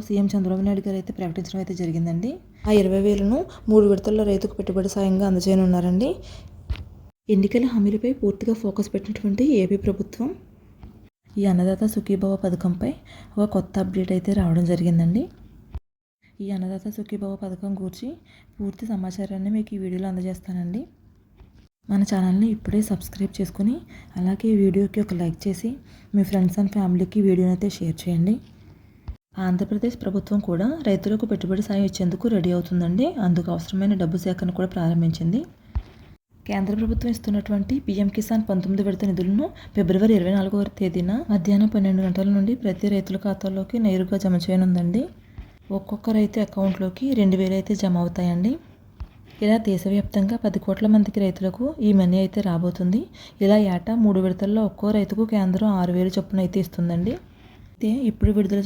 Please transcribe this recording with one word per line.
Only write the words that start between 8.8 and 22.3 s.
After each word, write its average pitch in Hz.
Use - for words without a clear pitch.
పెట్టినటువంటి 208
ఏపీ 196
ప్రభుత్వం 196
ఈ -
అన్నదాత 185
సుఖీభవ 196
పథకంపై 180
ఒక 208
కొత్త 185
అప్‌డేట్ 185
అయితే 185
రావడం 175
జరిగిందండి. 175
ఈ 196
అన్నదాత 185
సుఖీభవ 202
పథకం 196
గురించి 190
పూర్తి 202
సమాచారాన్ని 190
మీకు 214
ఈ 202
వీడియోలో 185
అందజేస్తానండి. 180
మన 202
ఛానల్ని 190